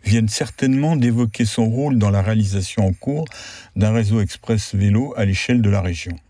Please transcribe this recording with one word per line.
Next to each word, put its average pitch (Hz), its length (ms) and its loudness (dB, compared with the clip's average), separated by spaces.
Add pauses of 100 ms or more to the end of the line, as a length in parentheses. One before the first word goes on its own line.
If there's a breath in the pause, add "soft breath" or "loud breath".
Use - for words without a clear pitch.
viennent 110 240 2
certainement 139 640 0
d'évoquer 120 500 0
son 113 240 0
rôle 131 300 0
dans 104 120 2
la 98 120 2
réalisation 98 640 0
en 92 60 0
cours 147 320 -4 (500 loud breath)
d'un 107 160 2
réseau 110 300 2
express - 560 -4
vélo 101 400 2
à 110 80 0
l'échelle 113 380 0
de 104 80 4
la 98 100 2
région. 85 360 -6 (140)